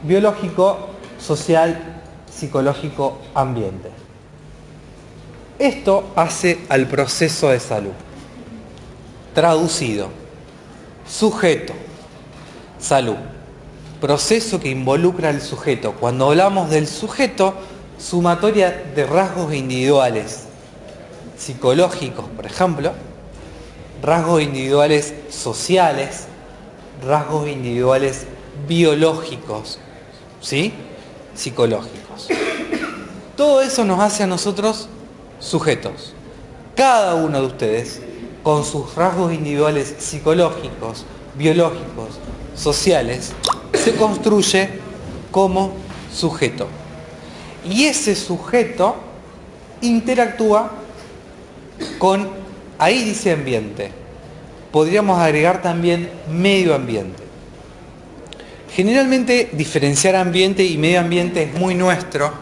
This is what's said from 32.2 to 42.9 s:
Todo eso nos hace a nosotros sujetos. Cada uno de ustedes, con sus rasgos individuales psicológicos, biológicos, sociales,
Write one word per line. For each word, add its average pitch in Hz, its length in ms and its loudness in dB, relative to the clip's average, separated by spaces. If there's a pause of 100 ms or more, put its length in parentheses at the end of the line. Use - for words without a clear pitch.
Todo 277 260 6
eso 254 240 2
nos 185 140 2
hace 208 240 4
a 190 40 2
nosotros 202 600 -2 (500)
sujetos. - 760 -2 (600)
Cada 226 400 6
uno 151 260 2
de 131 60 0
ustedes, 117 540 -2 (420)
con 151 220 2
sus 139 300 -6
rasgos 175 380 2
individuales 147 680 0
psicológicos, 156 1040 -2 (300)
biológicos, 156 760 0 (460)
sociales, 139 800 0 (400)